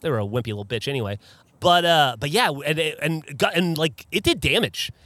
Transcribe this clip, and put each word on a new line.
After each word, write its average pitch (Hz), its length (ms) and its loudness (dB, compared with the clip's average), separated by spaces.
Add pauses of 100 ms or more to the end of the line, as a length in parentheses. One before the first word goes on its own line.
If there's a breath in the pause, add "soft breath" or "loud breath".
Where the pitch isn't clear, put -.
they 165 100 -4
were 113 100 0
a 101 40 -2
wimpy 113 240 -4
little 104 160 -6
bitch 110 220 -6
anyway. 113 320 -4 (420 soft breath)
But, 175 240 6
uh, 151 360 4
but 147 100 -4
yeah, 220 160 2
w-, 139 180 -2
and, 156 140 -2
and 156 600 -4
gu-, 202 140 4
and, 170 240 0
like, 156 360 -4
it 190 100 -2
did 302 180 2
damage. 147 520 0 (140 soft breath)